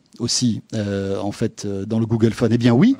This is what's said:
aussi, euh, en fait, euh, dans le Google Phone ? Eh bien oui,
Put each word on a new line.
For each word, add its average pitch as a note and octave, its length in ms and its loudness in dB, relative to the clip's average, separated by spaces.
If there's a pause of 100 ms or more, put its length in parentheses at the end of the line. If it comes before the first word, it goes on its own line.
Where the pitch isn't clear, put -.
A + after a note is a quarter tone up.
(200)
aussi, A#2+ 420 -2 (120)
euh, G2 440 -4
en G2+ 140 -6
fait, - 320 -6
euh, G2 200 -6
dans A2 140 -4
le A#2 80 0
Google A2 260 2
Phone ? A2+ 200 0
Eh A#2+ 60 2
bien A#2 140 4
oui, A3 280 4